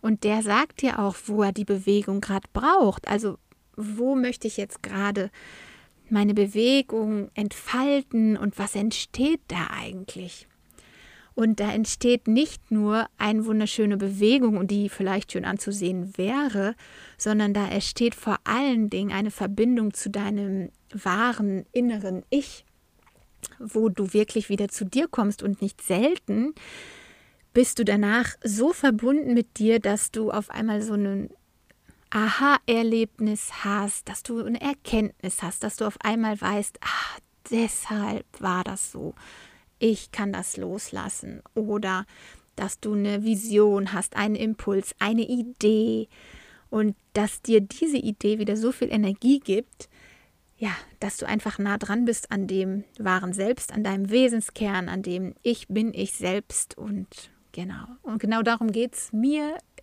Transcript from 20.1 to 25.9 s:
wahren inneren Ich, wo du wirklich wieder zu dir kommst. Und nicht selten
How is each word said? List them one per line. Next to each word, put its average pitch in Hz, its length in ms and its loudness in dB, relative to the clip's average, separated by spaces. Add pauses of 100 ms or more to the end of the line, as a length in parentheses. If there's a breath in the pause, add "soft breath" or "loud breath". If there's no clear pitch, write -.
wahren 202 800 0
inneren 208 560 0
Ich, - 340 -2 (960)
wo 220 300 0
du 190 240 -4
wirklich 214 340 2
wieder 202 220 -2
zu - 160 -8
dir 269 240 0
kommst. 208 340 -2
Und 202 180 -2
nicht - 200 -6
selten 233 720 0 (960 loud breath)